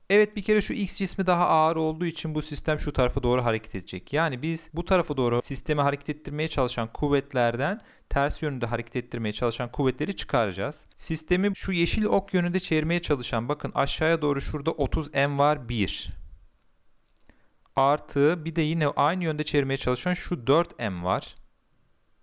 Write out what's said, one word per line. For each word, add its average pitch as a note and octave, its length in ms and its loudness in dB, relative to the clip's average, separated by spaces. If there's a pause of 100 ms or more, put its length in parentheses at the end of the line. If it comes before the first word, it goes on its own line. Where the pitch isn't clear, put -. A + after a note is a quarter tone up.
(120)
Evet, G#3 240 4
bir G3 80 -6
kere G#3+ 180 4
şu G#3+ 120 -2
X G3 220 -4
cismi F#3+ 320 -2
daha F3 200 4
ağır D#3+ 280 4
olduğu D#3+ 300 0
için D#3 300 -4
bu D3+ 60 -2
sistem D3+ 380 -2
şu - 140 -2
tarafa B2+ 300 2
doğru B2 200 4
hareket A2 320 0
edecek. F#2 380 -10
Yani C#3+ 280 0
biz D#3+ 320 -4
bu D3+ 120 -4
tarafa E3+ 320 2
doğru A#2+ 240 2
sistemi D3 400 -2
hareket C#3+ 280 0
ettirmeye D3 380 -4
çalışan B2 460 -2
kuvvetlerden C3+ 840 0 (300)
ters C#3+ 320 0
yönde C3+ 240 -4
hareket A#2 300 -4
ettirmeye A#2 360 -4
çalışan A#2+ 400 -2
kuvvetleri C3+ 440 -2
çıkaracağız. A2 680 -2 (120)
Sistemi F#3 580 0
şu - 160 -6
yeşil F3 340 2
ok G3+ 280 0
yönünde F3 260 2
çevirmeye E3 420 0
çalışan, B2 480 0
bakın, C#3+ 260 -4
aşağıya D#3 460 2
doğru C#3+ 200 2
şurada D3 300 -2
otuz D3 420 -2
M C#3 240 2
var, C#3+ 320 2
bir. A2+ 440 -2 (1600)
Artı D3 680 2
bir D#3 100 -6
de E3 60 0
yine D#3 260 0
aynı E3 360 0
yönde D3+ 200 -2
çevirmeye C3+ 340 0
çalışan C3 360 0
şu B2+ 340 -6
dört D#3+ 320 2
M F#2+ 240 -4
var. G2 320 -2 (880)